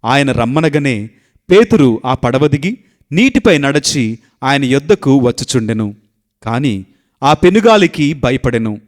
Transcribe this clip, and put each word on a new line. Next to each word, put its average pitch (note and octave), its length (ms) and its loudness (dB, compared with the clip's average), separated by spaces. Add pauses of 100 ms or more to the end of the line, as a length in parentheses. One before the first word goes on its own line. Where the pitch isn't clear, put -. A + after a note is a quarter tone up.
ఆయన C#3 260 0
రమ్మనగనే C3+ 760 -2 (420)
పేతురు F#3 540 4
ఆ B2+ 80 -2
పడవ C#3 340 -2
దిగి D3 300 -2 (340)
నీటిపై G#3 460 2
నడచి C#3 600 -2 (240)
ఆయన C#3 220 0
యొద్దకు C#3+ 520 0
వచ్చుచుండెను. A2 760 -2 (480)
కాని A2+ 420 -4 (380)
ఆ C#3+ 100 4
పెనుగాలికి F#3 800 2
భయపడెను. A#2+ 760 -4